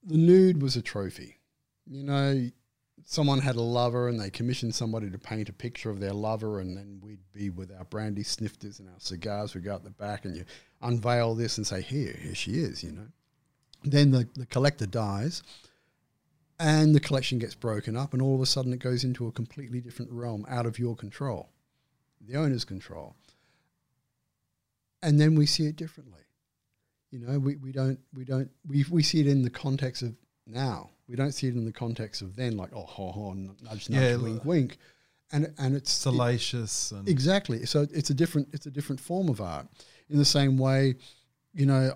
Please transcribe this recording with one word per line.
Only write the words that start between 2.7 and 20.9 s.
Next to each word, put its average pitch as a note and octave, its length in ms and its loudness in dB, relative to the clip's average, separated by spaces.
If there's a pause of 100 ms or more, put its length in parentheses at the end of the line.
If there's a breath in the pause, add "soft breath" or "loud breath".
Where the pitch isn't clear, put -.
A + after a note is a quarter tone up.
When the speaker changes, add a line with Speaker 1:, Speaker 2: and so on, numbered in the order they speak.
Speaker 1:
someone C#3 340 2
had C3 180 0
a A#2 40 0
lover A#2+ 460 2
and A#2 120 0
they G2 100 -6
commissioned A#2+ 460 -4
somebody A2 340 -4
to F#2 80 -10
paint G#2+ 320 -6
a F#2+ 40 -14
picture - 360 -8
of G2 100 -6
their G2 140 -4
lover, G#2+ 480 -4
and F#2 160 -8
then G2+ 260 -16
we'd G#2 160 -20 (140)
be G2+ 160 -6
with F2+ 280 -10
our F#2 60 -14
brandy G#2+ 400 -4
snifters - 560 -8
and F#2+ 80 -20
our F#2 120 -20
cigars. G2+ 540 -6
We'd F2+ 120 -10
go G2+ 80 -6
out F2+ 100 -10
the G2 60 -18
back G#2 340 -10
and F2 140 -8
you F2+ 80 -12 (360 loud breath)
unveil A#2 540 0
this A2+ 220 -2
and G#2+ 100 -4
say, F#2 140 -4
"Here, B2+ 400 -6
here F2+ 140 -8
she - 160 -6
is," B2+ 320 -4
you - 100 -10
know. F2+ 140 -16 (760)
Then C#3+ 280 6
the, B2 240 2
the B2+ 100 -10
collector C3+ 400 0
dies G#2+ 580 -4 (1160 loud breath)
and D#3 320 8
the C#3+ 60 10
collection C3 400 0
gets - 160 -8
broken A2 420 -4
up, C#3 160 -4
and B2+ 80 0
all C3+ 140 2
of C3 60 0
a C3 40 0
sudden B2+ 280 0
it B2 60 -6
goes B2 240 -2
into B2 240 -4
a A2+ 40 -6
completely B2 500 -8
different A#2+ 300 -12
realm A#2 360 -8
out A#2+ 180 -2
of A2+ 140 -4
your A#2+ 160 -2